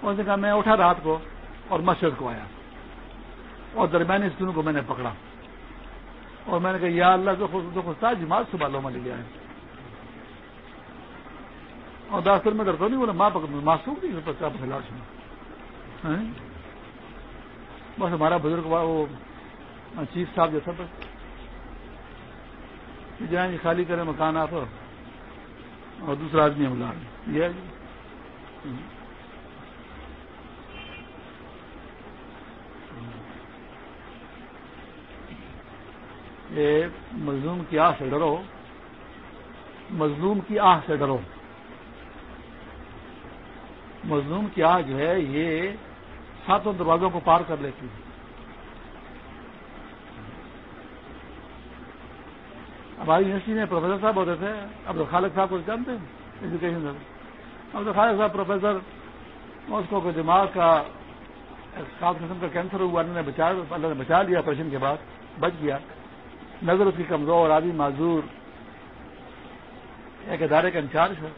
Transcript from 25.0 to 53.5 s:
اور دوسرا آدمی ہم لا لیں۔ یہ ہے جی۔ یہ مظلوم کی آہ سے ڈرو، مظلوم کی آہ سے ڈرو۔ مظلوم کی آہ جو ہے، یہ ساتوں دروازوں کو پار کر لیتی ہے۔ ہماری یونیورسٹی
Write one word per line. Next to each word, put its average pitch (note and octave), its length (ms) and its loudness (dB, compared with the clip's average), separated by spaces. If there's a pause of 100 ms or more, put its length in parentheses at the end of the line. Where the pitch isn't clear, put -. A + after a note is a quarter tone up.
اور C#3+ 160 -2
دوسرا D#3 280 4
آدمی D3 220 4
ہم B2+ 140 0
لا A#2+ 120 -4
لیں۔ - 460 -6
یہ D#3+ 60 4
ہے F3 40 0
جی۔ F3+ 120 -6 (4000)
یہ D3+ 340 6 (280)
مظلوم D#3 560 -2
کی D#3+ 100 2
آہ D#3+ 200 10
سے C3+ 120 -2
ڈرو، D3+ 320 4 (1500)
مظلوم E3 580 4
کی G#3 100 2
آہ F3+ 280 10
سے D#3 100 2
ڈرو۔ C3+ 220 4 (2750)
مظلوم D3+ 500 2
کی F#3 80 2
آہ F3 180 8
جو C3+ 180 0
ہے، E3+ 220 4
یہ D#3+ 500 2 (760)
ساتوں G3+ 260 6
دروازوں F3 380 6
کو E3+ 140 -2
پار - 220 10
کر E3 140 0
لیتی C#3 260 -6
ہے۔ G#2 160 -12 (4000)
ہماری D#3+ 200 8
یونیورسٹی G3 300 2